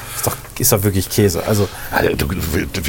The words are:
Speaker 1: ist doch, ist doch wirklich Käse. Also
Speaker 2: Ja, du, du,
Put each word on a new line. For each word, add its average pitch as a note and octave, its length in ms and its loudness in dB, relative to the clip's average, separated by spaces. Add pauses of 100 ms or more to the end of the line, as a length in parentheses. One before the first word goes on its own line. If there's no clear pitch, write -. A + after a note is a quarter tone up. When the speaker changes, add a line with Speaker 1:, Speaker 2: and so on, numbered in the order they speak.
(160)
Speaker 1:
ist - 100 -4
doch, - 100 -2 (220)
ist - 140 2
doch G2+ 100 4
wirklich G2 260 2
Käse. F#2 380 2
Also G#2 220 2 (340)
Speaker 2:
Ja, E2+ 60 4
du, D#2+ 180 0
du, D#2+ 640 -2